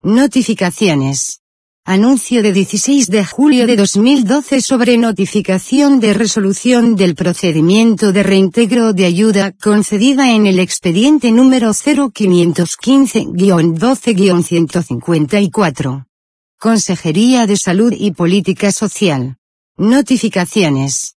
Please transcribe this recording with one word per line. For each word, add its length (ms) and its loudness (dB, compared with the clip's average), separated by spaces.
Notificaciones. 1400 -2
Anuncio 560 0
de 120 0
dieciséis 560 -2
de 160 0
julio 420 2
de 80 2
dos 220 0
mil 260 2
doce 380 -2
sobre 360 0
notificación 1000 0
de 140 2
resolución 840 0
del 180 2
procedimiento 1000 0
de 100 2
reintegro 680 0
de 100 0
ayuda 480 0
concedida 800 0
en 160 2
el 120 2
expediente 760 0
número 400 4
cero 360 -2
quinientos 680 0
quince 500 0
guion 480 0
doce 380 -2
guion 320 2
ciento 360 -2
cincuenta 600 -2
y 100 -2
cuatro. 560 -4
Consejería 880 0
de 100 0
Salud 360 0
y 180 -2
Política 600 -2
Social. 640 -4
Notificaciones. 1400 -2